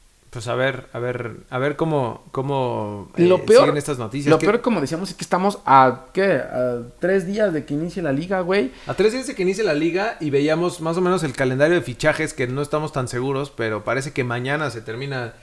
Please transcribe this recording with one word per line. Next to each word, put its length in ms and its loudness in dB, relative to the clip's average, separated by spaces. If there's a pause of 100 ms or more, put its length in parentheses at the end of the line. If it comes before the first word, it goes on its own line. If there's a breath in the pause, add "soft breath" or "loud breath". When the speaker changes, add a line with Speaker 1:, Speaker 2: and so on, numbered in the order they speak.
(300)
Speaker 1:
Pues 200 -12
a 60 -2
ver, 380 -2
a 60 -8
ver, 380 -6 (120)
a 80 -6
ver 200 -2
cómo, 440 0 (100)
cómo, 840 -4
Speaker 2:
Lo 220 6
Speaker 1:
eh, 100 -2
Speaker 2:
peor, 140 8
Speaker 1:
siguen 160 4
estas 200 -4
noticias. 320 -4
Speaker 2:
lo 80 8
Speaker 1:
Que 80 0
Speaker 2:
peor, 160 2
como 200 0
decíamos, 280 -4
es 60 -12
que 80 -12
estamos 420 0
a, 360 6 (120)
¿qué? 200 2
A 460 -2 (200)
tres 260 0
días 280 0
de 120 -2
que 80 -6
inicie 300 -4
la 80 0
liga, 300 -2
güey. 300 0 (160 loud breath)
Speaker 1:
A 60 -2
tres 200 2
días 120 -4
de 100 -6
que 80 -2
inicie 200 0
la 100 2
liga 460 0
y 100 -4
veíamos 520 0
más 160 -2
o 40 2
menos 220 2
el 100 -2
calendario 420 2
de 60 2
fichajes 520 -2
que 120 -4
no 160 -4
estamos 300 -4
tan 160 -4
seguros, 480 -4
pero 280 -4
parece 280 -4
que 140 -2
mañana 440 -4
se 120 -10
termina 600 -8